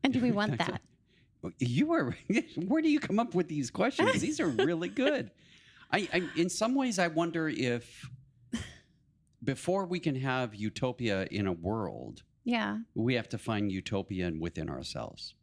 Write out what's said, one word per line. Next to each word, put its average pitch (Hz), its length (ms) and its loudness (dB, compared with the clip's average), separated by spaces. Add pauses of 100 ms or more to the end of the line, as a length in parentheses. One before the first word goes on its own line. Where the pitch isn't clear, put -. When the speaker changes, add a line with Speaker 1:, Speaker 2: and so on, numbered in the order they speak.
Speaker 1:
And 269 100 4
do 254 80 2
we 240 120 2
Speaker 2:
<laughs> 202 80 0
Speaker 1:
want 214 180 0
that? - 240 -2 (760)
Speaker 2:
You 131 340 2
are, 143 220 2 (260)
<laughs> - 160 -10 (100)
where 302 160 2
do 311 80 4
you - 100 4
come - 180 0
up 233 160 -2
with 175 140 2
these 143 220 -2
questions? 320 500 2
These 302 200 -2
are 220 80 2
really 175 400 2
good. 247 420 0 (320)
Speaker 1:
<laughs> - 300 -8
Speaker 2:
I, 190 200 2
I, 180 100 2 (140)
in 170 120 4
some 233 260 0
ways, 254 240 2
I 175 100 4
wonder 160 400 0
if 123 600 -2 (1300)
before 175 440 0
we 175 120 -2
can 147 180 0
have 127 380 0
utopia 107 760 0
in 98 160 0
a 92 60 2
world, 85 720 -4 (220)
Speaker 1:
Yeah. 220 340 0 (160)
Speaker 2:
we 120 200 2
have 113 160 0
to 113 80 -4
find 104 340 0
utopia 92 640 -2
within 82 300 -4
ourselves. - 760 -8